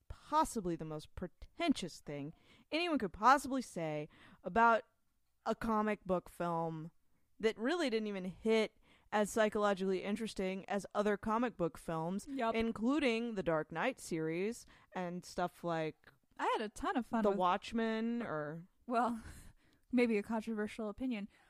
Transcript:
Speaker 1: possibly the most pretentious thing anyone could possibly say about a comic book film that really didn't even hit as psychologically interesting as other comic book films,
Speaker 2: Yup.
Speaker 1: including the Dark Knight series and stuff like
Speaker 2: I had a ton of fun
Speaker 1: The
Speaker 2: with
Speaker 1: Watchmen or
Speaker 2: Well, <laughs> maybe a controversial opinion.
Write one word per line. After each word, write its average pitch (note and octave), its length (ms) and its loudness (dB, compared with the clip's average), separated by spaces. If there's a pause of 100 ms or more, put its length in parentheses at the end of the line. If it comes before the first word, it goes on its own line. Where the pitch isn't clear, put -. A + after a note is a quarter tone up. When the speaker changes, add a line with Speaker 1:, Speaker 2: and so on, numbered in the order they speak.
Speaker 1:
possibly A3 680 0
the D#3+ 80 -8
most D#3 300 -8
pretentious - 880 -4
thing C#3+ 280 -8 (380)
anyone E4+ 280 0
could G3 160 -4
possibly C4 480 4
say D#3 460 -6 (360)
about A3+ 380 4 (640)
a A3+ 80 0
comic G#3+ 500 0
book F#3 240 0
film E3 640 -2 (500)
that G#3+ 160 2
really D4 320 0
didn't A3 200 0
even F#3+ 180 -6 (160)
hit A3 300 4 (380)
as G#3 200 2
psychologically G3+ 720 2
interesting G3 640 -4
as F#3+ 160 -2 (100)
other G#3 220 2
comic A3+ 400 -2
book E3+ 220 -2
films, E3+ 500 -4
Speaker 2:
Yup. A#3+ 260 0
Speaker 1:
including A3+ 840 2
the F#3+ 60 -2
Dark D#3+ 300 0
Knight F#3 300 -2
series E3 640 -2 (260)
and F3+ 320 -6
stuff - 400 -4
like D#3+ 300 -2 (440)
Speaker 2:
I C#4 60 -2 (140)
had - 80 -4
a - 20 -6
ton - 300 -4
of A3+ 80 0
fun A3+ 160 -2
Speaker 1:
The G#3 80 6
Speaker 2:
with G3 80 2
Speaker 1:
Watchmen A3+ 840 0
or D#3 360 -6 (280)
Speaker 2:
Well, A#3 320 0 (380)
<laughs> - 360 -20
maybe A#3+ 260 4
a G3+ 40 0
controversial G#3+ 680 -4
opinion. G#3+ 380 -6 (220)